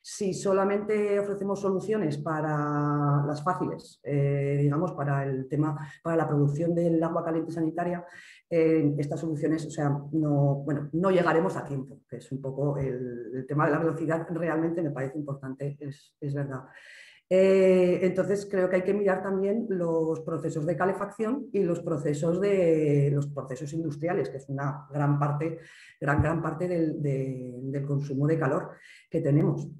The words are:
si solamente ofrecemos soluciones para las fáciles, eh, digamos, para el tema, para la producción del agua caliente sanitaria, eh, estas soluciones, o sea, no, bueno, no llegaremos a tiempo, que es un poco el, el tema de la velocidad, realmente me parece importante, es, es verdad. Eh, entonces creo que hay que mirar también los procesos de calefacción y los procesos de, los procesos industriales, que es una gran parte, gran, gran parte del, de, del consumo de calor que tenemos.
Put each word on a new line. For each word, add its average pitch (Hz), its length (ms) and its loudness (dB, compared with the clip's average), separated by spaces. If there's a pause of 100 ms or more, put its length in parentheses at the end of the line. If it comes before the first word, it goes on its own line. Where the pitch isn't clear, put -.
si 190 320 -4
solamente 202 840 0
ofrecemos 196 420 -4
soluciones 190 560 0
para 147 1080 0
las 143 180 -4
fáciles, - 600 -4
eh, 143 580 0
digamos, 147 320 2
para 143 300 -2
el 131 240 -4
tema, 151 300 0 (260)
para 165 140 0
la 151 100 2
producción 147 460 2
del 170 300 2
agua 165 200 0
caliente 165 280 -2
sanitaria, 170 520 0 (480)
eh, 160 460 6
estas 151 220 -2
soluciones, 156 480 0
o - 20 -10
sea, 147 200 -2 (220)
no, 143 540 2
bueno, 147 280 -4
no 180 180 2
llegaremos 170 440 4
a - 80 -6
tiempo, 131 360 -8 (100)
que 131 80 -12
es - 140 -14
un 135 100 -6
poco 139 360 -2
el, 123 580 -6
el 131 100 -6
tema 147 220 0
de 147 60 2
la 151 40 2
velocidad, 165 540 -2
realmente 165 500 -2
me 156 80 -2
parece 135 300 -6
importante, 143 600 -8
es, - 400 -14
es 143 140 -6
verdad. 135 300 -6 (680)
Eh, 185 720 6
entonces 185 480 0
creo 185 180 2
que 185 100 2
hay 180 40 2
que 196 140 0
mirar 190 260 2
también 196 480 0
los 165 520 0
procesos 156 440 -4
de 170 100 0
calefacción 202 800 -2
y 202 80 2
los 170 200 0
procesos 160 600 0
de, 156 720 4
los 143 140 0
procesos 139 460 -8
industriales, 165 560 -2
que 135 80 -10
es - 120 -14
una 139 400 -4
gran 143 300 2
parte, 147 400 -2 (420)
gran, 147 220 2
gran 160 180 0
parte 156 260 -4
del, 165 320 0
de, 131 560 -4
del 135 300 -6
consumo 143 400 0
de 160 140 2
calor 147 320 -2 (400)
que 165 100 0
tenemos. 143 480 2 (100)